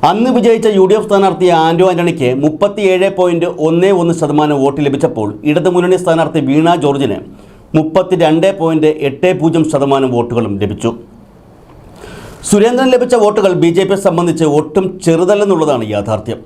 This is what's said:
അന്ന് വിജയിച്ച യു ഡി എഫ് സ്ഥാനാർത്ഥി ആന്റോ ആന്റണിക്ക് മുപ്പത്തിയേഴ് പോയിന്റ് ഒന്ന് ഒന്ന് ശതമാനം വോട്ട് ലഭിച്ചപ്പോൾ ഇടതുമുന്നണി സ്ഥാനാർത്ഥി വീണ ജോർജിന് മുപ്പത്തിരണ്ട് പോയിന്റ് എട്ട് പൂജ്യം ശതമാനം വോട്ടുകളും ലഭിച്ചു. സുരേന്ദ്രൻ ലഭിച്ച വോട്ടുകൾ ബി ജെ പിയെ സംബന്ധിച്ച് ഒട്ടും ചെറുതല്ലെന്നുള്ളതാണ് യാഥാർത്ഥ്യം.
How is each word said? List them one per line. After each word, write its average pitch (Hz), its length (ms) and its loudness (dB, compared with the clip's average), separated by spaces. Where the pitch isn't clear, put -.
അന്ന് 226 260 2
വിജയിച്ച 226 400 2
യു 190 140 6
ഡി 208 80 4
എഫ് 214 100 -4
സ്ഥാനാർത്ഥി 190 400 2
ആന്റോ 170 300 2
ആന്റണിക്ക് 165 380 -2
മുപ്പത്തിയേഴ് 190 640 0
പോയിന്റ് 175 300 0
ഒന്ന് 175 220 2
ഒന്ന് 170 180 0
ശതമാനം 147 440 0
വോട്ട് 143 220 0
ലഭിച്ചപ്പോൾ 113 440 -2
ഇടതുമുന്നണി 180 500 0
സ്ഥാനാർത്ഥി 165 480 0
വീണ 160 340 2
ജോർജിന് 139 340 -2
മുപ്പത്തിരണ്ട് 165 720 0
പോയിന്റ് 160 320 0
എട്ട് 180 300 0
പൂജ്യം 160 320 0
ശതമാനം 135 440 0
വോട്ടുകളും 117 460 -2
ലഭിച്ചു. 104 300 -4
സുരേന്ദ്രൻ 240 440 2
ലഭിച്ച 247 280 2
വോട്ടുകൾ 208 400 2
ബി 165 160 2
ജെ 190 120 2
പിയെ 196 80 0
സംബന്ധിച്ച് 165 400 0
ഒട്ടും 156 300 -2
ചെറുതല്ലെന്നുള്ളതാണ് 170 880 0
യാഥാർത്ഥ്യം. 104 540 -4